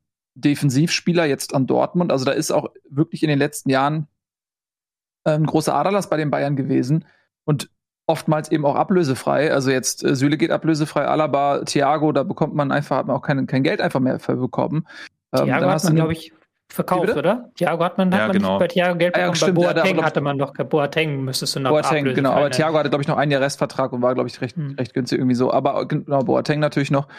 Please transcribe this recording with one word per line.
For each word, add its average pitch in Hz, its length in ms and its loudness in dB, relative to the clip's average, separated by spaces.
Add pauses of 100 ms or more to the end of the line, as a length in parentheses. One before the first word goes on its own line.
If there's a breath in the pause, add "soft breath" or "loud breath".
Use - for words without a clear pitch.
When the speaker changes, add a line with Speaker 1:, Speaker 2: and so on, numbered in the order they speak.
(340)
Speaker 1:
Defensivspieler 156 880 2
jetzt 139 300 -2
an 135 120 2
Dortmund. 135 460 0
Also 131 140 0
da 139 60 0
ist - 180 -2
auch - 180 0 (220)
wirklich 156 320 -2
in 156 80 0
den 143 80 2
letzten 143 320 -2
Jahren, 143 360 0 (1160)
äh, 165 60 2
ein 156 160 2
großer 151 280 0
Aderlass 185 360 0
bei 151 80 0
den 151 120 -2
Bayern 143 260 -2
gewesen 131 500 0 (380 soft breath)
und - 260 -2 (360)
oftmals 156 460 0
eben 151 140 0
auch 139 80 2
ablösefrei. 143 760 2
Also 135 200 2
jetzt, - 340 -2
äh, 147 100 2
Süle 143 220 2
geht 165 140 0
ablösefrei, 151 560 0
Alaba, 143 580 0
Thiago, 147 480 0
da 139 100 0
bekommt 160 320 -4
man 143 160 0
einfach, 139 280 -2
hat 135 80 -2
man 131 100 -2
auch 139 60 -6
kein, 135 240 -2
kein 131 160 0
Geld 170 180 0
einfach 180 200 0
mehr 127 200 0
für 131 160 -2
bekommen. 131 500 -2 (460 loud breath)
Ähm, 135 140 2
Speaker 2:
Thiago 139 140 0
Speaker 1:
dann 175 100 2
Speaker 2:
hat 190 40 2
Speaker 1:
hast 156 100 -2
Speaker 2:
man, 165 100 4
Speaker 1:
du 160 80 4
Speaker 2:
glaub 160 100 0
ich, - 200 -10 (360)
verkauft, 185 360 -2
Speaker 1:
Wie - 20 0
bitte? 208 140 0
Speaker 2:
oder? 214 340 -2
Thiago 165 300 0
hat 180 120 -2
man, 185 160 2
hat 196 80 2
Speaker 3:
Ja, 214 60 2
Speaker 2:
man 190 100 0
Speaker 3:
genau. 196 140 2
Speaker 2:
nicht 196 80 0
bei 180 100 2
Thiago 180 300 0
Geld 175 160 2
Speaker 1:
Ah, 165 40 2
ja, 180 80 2
Speaker 2:
bekommen? - 100 0
Speaker 1:
stimmt, 190 200 2
Speaker 2:
Bei 175 60 4
Speaker 1:
ja, 175 100 2
da 165 80 2
Speaker 2:
Boateng 185 140 2
Speaker 1:
glaub 160 100 0
Speaker 2:
hatte 156 160 0
man 143 180 -2
doch, 139 140 -4
Boateng 143 720 -2
müsstest 131 320 -4
du 151 40 -4
noch 135 100 0
Speaker 1:
Boateng, 151 300 2
Speaker 2:
ablösefrei 131 140 0
Speaker 1:
genau, 135 180 2
aber - 100 2
Speaker 2:
werden. 143 100 0
Speaker 1:
Thiago 156 260 0
hatte, 147 120 0
glaub 147 100 0
ich, 139 80 -2
noch 160 80 0
ein 147 140 0
Jahr 139 100 2
Restvertrag 135 520 -2
und 123 100 -4
war, 123 120 2
glaub 123 120 0
ich, - 140 -12
recht, 123 160 -6
Speaker 2:
Hm. 143 180 -6
Speaker 1:
recht 131 180 -6
günstig 131 260 -2
irgendwie 127 180 2
so. 127 160 2
Aber 135 360 0
genau, 143 340 -2
Boateng 127 380 0
natürlich 147 300 0
noch. 143 180 0 (100)